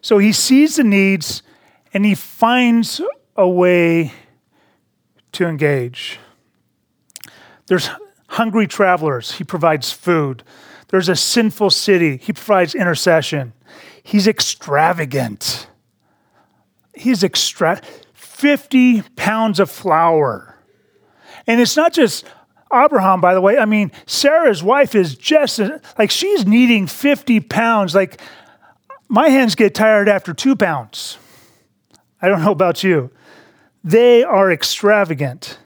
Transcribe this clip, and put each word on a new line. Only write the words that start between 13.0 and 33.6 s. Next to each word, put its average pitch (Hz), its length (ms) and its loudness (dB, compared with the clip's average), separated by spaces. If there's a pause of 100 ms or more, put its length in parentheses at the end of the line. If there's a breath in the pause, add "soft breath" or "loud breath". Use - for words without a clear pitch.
He's 202 260 0
extravagant. 151 1400 -4 (1300)
He's 226 280 -2
extra-, - 580 -2 (320 loud breath)
fifty 254 920 0 (120)
pounds 220 440 -2
of 190 100 0
flour. 156 840 0 (920 soft breath)
And 233 140 2
it's - 160 0
not 339 160 2
just 254 320 0 (480 soft breath)
Abraham, 196 480 2
by 180 120 4
the 185 80 2
way. 202 160 4
I 233 80 2
mean, 208 260 -2 (140 loud breath)
Sarah's 285 580 2
wife 262 320 2
is 170 200 0
just, 294 440 0 (380 loud breath)
like, 214 140 0
she's 381 340 -2
needing 220 420 2
fifty 254 520 -2
pounds. 214 560 -2
Like, 190 240 0 (880 loud breath)
my 262 220 2
hands 262 260 2
get 208 180 2
tired 214 360 2
after 190 240 -2
two 269 220 0
pounds. 147 640 -6 (1040 soft breath)
I 180 60 0
don't 185 160 0
know 202 80 2
about 175 320 -2
you. 156 280 0 (720 soft breath)